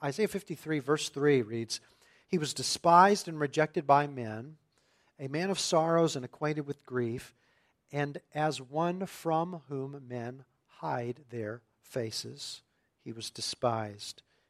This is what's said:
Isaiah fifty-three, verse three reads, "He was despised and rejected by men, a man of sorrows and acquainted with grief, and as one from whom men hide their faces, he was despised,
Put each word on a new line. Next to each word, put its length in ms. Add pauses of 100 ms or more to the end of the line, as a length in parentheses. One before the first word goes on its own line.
Isaiah 240
fifty-three, 500
verse 320
three 320
reads, 400 (460)
"He 100
was 160
despised 720
and 120
rejected 480
by 180
men, 520 (600)
a 80
man 220
of 100
sorrows 560
and 80
acquainted 440
with 180
grief, 480 (580)
and 300 (140)
as 260
one 460
from 600
whom 380
men 380 (220)
hide 540 (100)
their 320 (180)
faces, 800 (420)
he 100
was 160
despised, 920 (280)